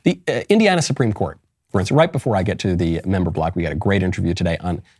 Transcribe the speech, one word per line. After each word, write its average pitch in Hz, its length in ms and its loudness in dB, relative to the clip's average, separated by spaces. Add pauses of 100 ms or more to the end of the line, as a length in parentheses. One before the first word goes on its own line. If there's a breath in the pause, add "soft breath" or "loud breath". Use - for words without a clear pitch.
The, - 240 0
uh, 139 220 -2
Indiana 202 320 4
Supreme 131 300 0
Court, 87 280 -6 (320)
for 98 80 0
instance, 131 180 0
right 165 140 4
before 120 240 -2
I 92 80 0
get 95 160 -2
to 92 160 0
the 82 280 0
member 92 280 0
block, 82 240 -2
we 85 80 -2
got 78 80 -4
a 73 40 -6
great 98 280 0
interview 90 300 -2
today 87 280 -2
on 87 220 -6 (160 soft breath)